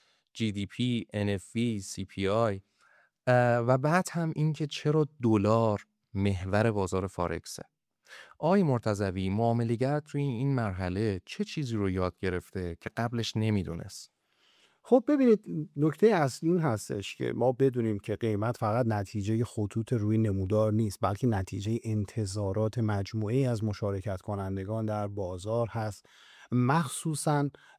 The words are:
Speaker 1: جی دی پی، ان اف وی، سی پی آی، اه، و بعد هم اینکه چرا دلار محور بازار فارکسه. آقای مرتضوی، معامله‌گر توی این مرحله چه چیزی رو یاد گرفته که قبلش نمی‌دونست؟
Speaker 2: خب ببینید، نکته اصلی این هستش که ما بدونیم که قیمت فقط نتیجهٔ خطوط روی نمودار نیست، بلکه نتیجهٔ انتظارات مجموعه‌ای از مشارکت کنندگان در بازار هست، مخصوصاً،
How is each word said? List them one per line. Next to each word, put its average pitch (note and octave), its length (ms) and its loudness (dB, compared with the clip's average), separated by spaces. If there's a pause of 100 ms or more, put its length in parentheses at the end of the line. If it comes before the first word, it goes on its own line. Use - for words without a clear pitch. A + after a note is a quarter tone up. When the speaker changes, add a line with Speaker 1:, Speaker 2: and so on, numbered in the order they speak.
(340)
Speaker 1:
جی A2 180 -2
دی G2+ 140 -4
پی، A#2+ 480 -2
ان G#2 160 -2
اف G2 260 -6
وی، A#2 240 -2
سی F#2+ 260 -10
پی F#2+ 220 -4
آی، G#2 340 0 (640)
اه، B2 300 4
و A#2+ 200 4
بعد D3+ 340 2
هم E3 240 -2
اینکه D3+ 320 0
چرا D3+ 380 0 (180)
دلار A2 580 4 (320)
محور G2 580 2
بازار F#2+ 360 0
فارکسه. F2 560 -6 (760)
آقای F#3 240 2
مرتضوی، G2+ 640 0
معامله‌گر A#2 720 0
توی C#3+ 220 -6
این C#3 340 0
مرحله G2 720 -2
چه - 180 -6
چیزی C#3 320 -6
رو G2+ 140 0
یاد F#2 300 0
گرفته F2+ 640 -4
که - 160 -8
قبلش A#2 380 -4
نمی‌دونست؟ G2 760 -2 (720)
Speaker 2:
خب A#3+ 260 4
ببینید، G#3+ 680 4
نکته D3+ 320 4
اصلی D#3+ 420 2
این F3 100 4
هستش A#2 560 -2
که A#2+ 200 -2
ما A#2+ 160 2
بدونیم A#2+ 480 2
که G#2+ 160 -6
قیمت A2 420 -2
فقط A#2 280 0
نتیجهٔ G#2+ 580 0
خطوط A2+ 500 -4
روی G#2+ 240 2
نمودار G#2+ 560 2
نیست، G#2+ 280 0
بلکه G#2 260 0
نتیجهٔ G#2 560 -2
انتظارات G#2+ 920 -2
مجموعه‌ای G#2+ 680 0
از A#2 180 -2
مشارکت G2+ 580 -4
کنندگان G2+ 640 -4
در G#2 220 -2
بازار G2+ 600 -4
هست، A2 380 -6 (460)
مخصوصاً، C#3+ 1000 0 (300)